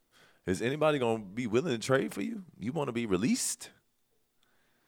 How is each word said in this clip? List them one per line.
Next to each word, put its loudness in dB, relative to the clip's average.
Is 0
anybody 2
gonna 0
be -6
willing 2
to 0
trade 2
for -6
you? -6
You -4
wanna -2
be -2
released? 0